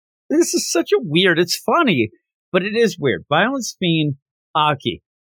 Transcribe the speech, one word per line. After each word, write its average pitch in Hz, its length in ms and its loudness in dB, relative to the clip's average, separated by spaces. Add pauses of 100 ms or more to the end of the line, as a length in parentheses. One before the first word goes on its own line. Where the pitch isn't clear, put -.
(280)
this 330 240 0
is 320 180 -2
such - 220 -2
a 415 80 2
weird, 170 380 2
it's 175 180 0
funny, 214 540 0 (420)
but 180 120 0
it 208 120 -6
is 226 240 0
weird. 131 300 -2
Violence 220 500 -2
Fiend, 160 360 0 (380)
Aki, 147 480 -2 (220)